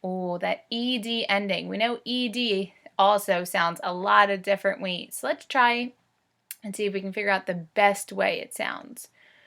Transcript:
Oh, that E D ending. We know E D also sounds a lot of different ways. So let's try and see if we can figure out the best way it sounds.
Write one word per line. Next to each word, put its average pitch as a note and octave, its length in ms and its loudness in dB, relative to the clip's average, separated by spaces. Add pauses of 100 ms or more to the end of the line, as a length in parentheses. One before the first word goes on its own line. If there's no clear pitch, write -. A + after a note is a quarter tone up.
Oh, F#3 360 -4
that F3+ 320 -4
E A#3+ 280 -2
D A#3 300 -4
ending. G3 400 -2
We F#3 80 -6
know A#3 280 -2
E B3 240 -2
D G#3 460 -2 (240)
also G3 460 4
sounds E3+ 380 0
a F#3 100 -4
lot G3+ 380 6
of G3 120 -2
different G3 380 0
ways. F3+ 400 -8
So - 60 -8
let's D4 200 -4
try B3 460 2 (720)
and G3+ 120 -8
see G#3 120 -2
if G3 60 0
we G3 80 -2
can F#3+ 120 -8
figure G3+ 180 -2
out F#3+ 160 2
the F#3 80 -2
best G3 580 2
way G3 280 0
it - 140 -12
sounds. - 540 -8 (380)